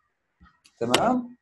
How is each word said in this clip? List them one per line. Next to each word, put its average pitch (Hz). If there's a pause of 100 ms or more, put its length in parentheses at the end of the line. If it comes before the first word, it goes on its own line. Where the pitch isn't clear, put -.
(800)
تمام؟ 226